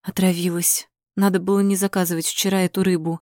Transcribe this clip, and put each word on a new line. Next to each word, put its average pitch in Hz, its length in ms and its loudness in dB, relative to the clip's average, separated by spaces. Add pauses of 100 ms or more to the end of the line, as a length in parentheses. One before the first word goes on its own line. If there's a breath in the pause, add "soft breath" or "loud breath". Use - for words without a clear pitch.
Отравилась. 175 880 0 (260)
Надо 196 240 2
было 196 200 0
не 196 160 2
заказывать 180 500 -2
вчера 190 360 0
эту 185 200 0
рыбу. 165 460 0